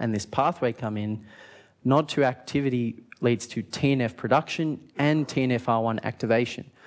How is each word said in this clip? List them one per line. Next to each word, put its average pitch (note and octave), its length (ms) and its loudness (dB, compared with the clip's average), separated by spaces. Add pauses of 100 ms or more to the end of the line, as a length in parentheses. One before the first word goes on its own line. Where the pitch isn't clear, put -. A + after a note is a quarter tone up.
and A2+ 120 0
this G#2 140 -2
pathway C#3 460 0
come A2 240 -6
in. G#2+ 280 -4 (600)
nod C#3+ 240 4
two C#3+ 160 2
activity B2 800 -2 (160)
leads A#2+ 260 2
to - 160 -6
T - 300 0
N C3+ 80 2
F A2+ 160 -2
production D3+ 640 0 (180)
and D3 300 2
T C3+ 160 0
N B2+ 80 2
F A#2 160 0
R A2+ 120 2
one A2+ 220 0
activation. A2+ 640 0 (180)